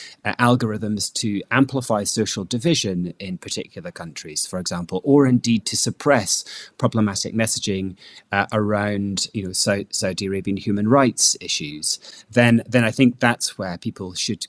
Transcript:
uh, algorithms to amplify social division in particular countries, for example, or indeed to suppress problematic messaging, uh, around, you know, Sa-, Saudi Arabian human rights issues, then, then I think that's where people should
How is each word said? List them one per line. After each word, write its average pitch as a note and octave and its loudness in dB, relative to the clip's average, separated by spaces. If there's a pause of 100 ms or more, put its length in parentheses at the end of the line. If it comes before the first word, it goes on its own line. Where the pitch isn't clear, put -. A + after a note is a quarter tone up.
(240)
uh, G#2 -2
algorithms G#2+ 0
to G#2 -2
amplify B2 2
social G#2 -2
division G2 -2
in F#2+ -8
particular - -10
countries, D#2+ -10
for F#2 -6
example, F2+ -6
or C#3 6
indeed A#2+ 2
to - -4
suppress - 2 (340)
problematic G#2+ 0
messaging, F#2+ -2 (340)
uh, G2 2
around, G#2 0
you G#2+ -4
know, F#2 -6
Sa-, G2+ 0
Saudi F#2+ -4
Arabian G2 -2
human G#2 -2
rights B2+ 4
issues, - -8
then, A#2 6
then A#2+ 2
I A2 0
think B2 4
that's - 0
where F2+ -6
people F#2+ -8
should - -6